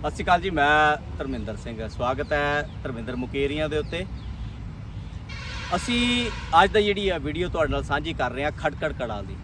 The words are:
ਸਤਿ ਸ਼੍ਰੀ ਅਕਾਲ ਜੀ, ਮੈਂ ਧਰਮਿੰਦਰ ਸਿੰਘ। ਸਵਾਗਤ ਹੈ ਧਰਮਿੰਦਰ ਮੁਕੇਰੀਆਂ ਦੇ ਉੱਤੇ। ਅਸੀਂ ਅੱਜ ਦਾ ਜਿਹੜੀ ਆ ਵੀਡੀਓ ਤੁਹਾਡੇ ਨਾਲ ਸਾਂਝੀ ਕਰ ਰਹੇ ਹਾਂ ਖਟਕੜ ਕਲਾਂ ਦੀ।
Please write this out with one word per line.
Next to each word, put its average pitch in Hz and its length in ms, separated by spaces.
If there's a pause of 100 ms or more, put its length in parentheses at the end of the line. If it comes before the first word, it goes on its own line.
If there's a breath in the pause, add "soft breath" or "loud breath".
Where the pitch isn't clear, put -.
ਸਤਿ 147 80
ਸ਼੍ਰੀ - 100
ਅਕਾਲ 175 180
ਜੀ, 190 80
ਮੈਂ 151 680
ਧਰਮਿੰਦਰ 117 380
ਸਿੰਘ। 110 320
ਸਵਾਗਤ 131 460
ਹੈ 147 360 (140)
ਧਰਮਿੰਦਰ 120 320
ਮੁਕੇਰੀਆਂ 139 540
ਦੇ 151 80
ਉੱਤੇ। 165 260 (1700)
ਅਸੀਂ 240 540 (240)
ਅੱਜ 190 180
ਦਾ 214 100
ਜਿਹੜੀ 202 280
ਆ 170 80
ਵੀਡੀਓ 151 320
ਤੁਹਾਡੇ 156 220
ਨਾਲ 139 120
ਸਾਂਝੀ 147 300
ਕਰ 127 180
ਰਹੇ 131 120
ਹਾਂ 151 80
ਖਟਕੜ 151 420
ਕਲਾਂ 113 300
ਦੀ। 95 200